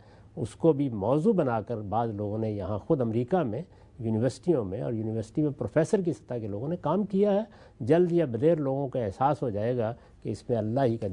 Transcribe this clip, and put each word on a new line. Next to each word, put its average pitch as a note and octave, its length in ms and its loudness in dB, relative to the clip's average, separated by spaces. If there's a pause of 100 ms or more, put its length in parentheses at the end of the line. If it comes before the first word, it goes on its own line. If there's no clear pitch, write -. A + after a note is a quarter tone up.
(360)
اس C3+ 180 -6
کو E3 180 4
بھی C#3 160 0
موضوع B2+ 440 2
بنا C3 280 2
کر A2+ 160 -6
بعض G#2+ 380 -2
لوگوں G#2 240 -4
نے A2 120 -2
یہاں G2+ 280 -4
خود D3 220 0
امریکہ B2 360 0
میں C3+ 260 -2 (360)
یونیورسٹیوں A#2 640 0
میں G2 160 -6
اور C#3 120 -4
یونیورسٹی A2 500 -4
میں D3+ 160 2
پروفیسر D#3 420 2
کی E3+ 120 -2
سطح - 220 -8
کے A2+ 120 -6
لوگوں G#2 220 -6
نے E3+ 80 -4
کام F3+ 280 0
کیا G3 300 2
ہے۔ G3+ 60 2 (400)
جلد E3 320 4
یا E3+ 120 4
بدیر C#3 320 2
لوگوں C#3 320 -2
کو B2+ 100 -4
احساس B2+ 440 0
ہو C3+ 80 0
جائے A2 260 -2
گا A#2 180 -2 (280)
کہ - 60 -8
اس A2 200 -8
میں A#2+ 100 2
اللہ A2 260 0
ہی A2+ 120 2
کا G#2+ 160 -6